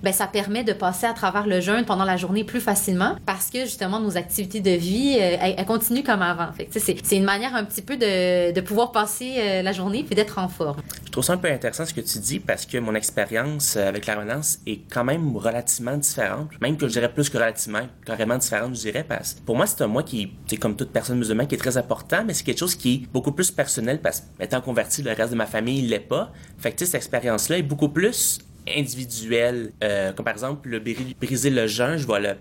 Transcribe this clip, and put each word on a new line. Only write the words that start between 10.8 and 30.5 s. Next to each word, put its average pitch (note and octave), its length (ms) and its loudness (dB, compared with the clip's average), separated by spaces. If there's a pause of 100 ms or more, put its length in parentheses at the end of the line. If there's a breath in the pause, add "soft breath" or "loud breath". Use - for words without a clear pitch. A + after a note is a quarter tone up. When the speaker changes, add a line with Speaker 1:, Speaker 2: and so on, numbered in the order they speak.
Speaker 2:
Je - 60 -14
trouve C3 120 -2
ça E3+ 100 2
un F#3 40 2
peu F3+ 140 0
intéressant B2 340 -2
ce - 80 -8
que A#2+ 80 -4
tu A2 180 -4
dis G2+ 200 -4
parce - 260 -2
que - 120 -4
mon A2+ 180 0
expérience, A#2 800 0
euh, G2 140 4
avec G2+ 160 -4
la G#2+ 140 0
Renaissance A#2+ 460 -2
est G#2+ 160 -4 (100)
quand B2 120 0
même C#3+ 320 0
relativement A#2+ 600 0
différente, C3+ 520 -2 (120)
même C#3+ 160 2
que D3 100 0
je A#2 60 0
dirais A#2+ 180 2
plus C#3+ 180 2
que C3 80 -2
relativement, A2 440 0 (240)
carrément A2+ 320 0
différente, A#2+ 380 0
je A2+ 60 -8
dirais, A2 260 -4
parce - 260 -4
que - 80 -16
pour A2+ 140 0
moi, E3 100 4
c'est - 160 -2
un A#2+ 60 2
mois A2 160 2
qui, G#2+ 240 -4 (200)
tu A2 80 -2
sais, - 20 -8
comme G#2+ 180 0
toute - 160 -6
personne B2 260 0
musulmane, A2+ 300 2
qui C3+ 80 -2
est A#2 40 -4
très B2+ 180 0
important, E3+ 480 0
mais G#3 80 -2
c'est - 100 -2
quelque C3 160 -2
chose B2+ 160 0
qui B2 180 2 (120)
est - 60 -16
beaucoup C3 200 0
plus F3 200 0
personnel C3 500 0
parce - 200 -2
que, - 220 -10
étant B2+ 180 -2
converti, A#2 400 0
le B2 100 -2
reste A2 200 0
de A#2+ 40 -2
ma A2+ 100 2
famille, A#2 340 0
il B2 100 2
l'est G#2+ 100 2
pas. E3 320 -2 (260 loud breath)
Fait A#2 140 -2
que, - 60 -8
tu F3 80 0
sais, F3+ 60 0
cette - 100 -2
expérience-là A#2+ 560 0
est F3+ 60 2
beaucoup C#3+ 260 2
plus F#3 500 2 (540)
individuelle. A#2 800 0 (120)
Euh, G2+ 300 2
comme A2 120 -6
par A2+ 80 0
exemple, C3+ 360 -6